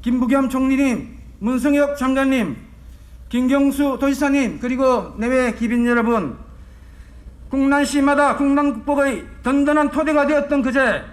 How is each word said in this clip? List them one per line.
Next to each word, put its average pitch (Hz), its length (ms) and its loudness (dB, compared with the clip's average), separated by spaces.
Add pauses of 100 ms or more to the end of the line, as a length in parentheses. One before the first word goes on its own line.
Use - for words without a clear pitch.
김부겸 254 480 2
총리님, 262 680 0 (200)
문성혁 285 560 0
장관님, 262 640 0 (720)
김경수 277 720 0
도지사님, 277 580 0
그리고 247 580 0
내외 247 360 0
기빈 240 320 0
여러분, 233 520 0 (1120)
국난시마다 277 880 2
국난 285 380 0
극복의 277 520 -2 (180)
든든한 285 480 2
토대가 294 340 0
되었던 285 380 0
거제 240 500 0